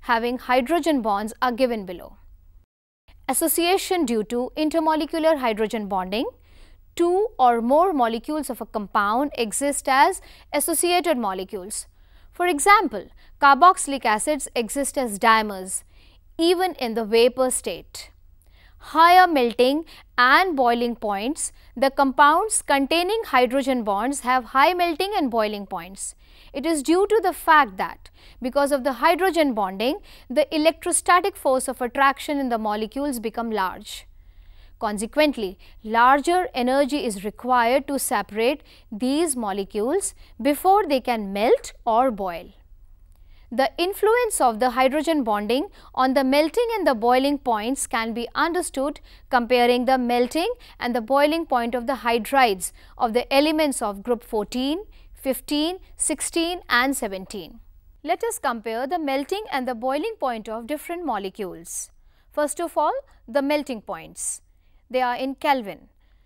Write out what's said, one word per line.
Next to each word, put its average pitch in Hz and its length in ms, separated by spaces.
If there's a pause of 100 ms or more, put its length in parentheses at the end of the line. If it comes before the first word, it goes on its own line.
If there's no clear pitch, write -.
having 240 380
hydrogen 277 640
bonds 214 360
are 254 120
given 233 340
below. 180 320 (1120)
Association 339 760
due 226 180
to 240 340
intermolecular 311 800
hydrogen 220 500
bonding. 190 380 (720)
Two 359 340 (100)
or 240 200
more 294 320
molecules 262 600
of 220 100
a 214 60
compound 220 680
exist 269 540
as 294 320 (320)
associated 339 640
molecules. 190 720 (440)
For 349 140
example, 359 640 (340)
carboxylic 285 640
acids 240 500
exist 254 400
as 233 220
dimers, 208 640 (540)
even 349 380
in 233 180
the 226 100
vapor 240 460
state. - 600 (680)
Higher 349 480
melting 277 600 (340)
and 302 360
boiling 240 400
points, 214 560 (240)
the 269 140
compounds 294 720
containing 339 640
hydrogen 254 580
bonds 214 360
have 254 260
high 294 300
melting 349 420
and 285 140
boiling 214 340
points. 190 480 (400)
It 269 100
is 311 200
due 349 240
to 427 160
the 359 100
fact 277 440
that, - 340 (280)
because 269 320
of 277 120
the 277 100
hydrogen 302 640
bonding, 208 420 (320)
the 285 260
electrostatic 339 800
force 262 320
of 254 140
attraction 269 560
in 269 120
the 233 100
molecules 220 600
become 233 300
large. 202 560 (720)
Consequently, 226 800 (240)
larger 269 720
energy 262 520
is 202 180
required 247 640
to 277 100
separate 226 680 (280)
these 277 420
molecules 220 800 (280)
before 370 440
they 277 140
can 220 320
melt 233 400 (140)
or 240 260
boil. 185 400 (1000)
The 254 280
influence 415 640
of 226 180
the 247 120
hydrogen 269 520
bonding 220 460 (260)
on 262 200
the 269 100
melting 302 500
and 381 100
the 277 100
boiling 254 420
points 233 500
can 226 260
be 233 220
understood 302 640 (300)
comparing 247 560
the 262 120
melting 247 540 (300)
and 240 120
the 240 80
boiling 294 440
point 240 300
of 233 120
the 262 200
hydrides 233 680 (240)
of 233 160
the 247 200
elements 302 480
of 202 220
group 240 180
fourteen, 254 640 (300)
fifteen, 302 640 (180)
sixteen 339 720
and 254 300
seventeen. 190 640 (420)
Let 339 180
us 466 160
compare 233 480
the 349 140
melting 285 500
and 254 160
the 254 100
boiling 285 440
point 233 300
of 226 180
different 339 380
molecules. 190 840 (400)
First 294 280
of 339 180
all, 320 160 (320)
the 254 160
melting 277 400
points. 160 600 (480)
They 254 120
are 247 140
in 262 200
Kelvin. 254 540 (360)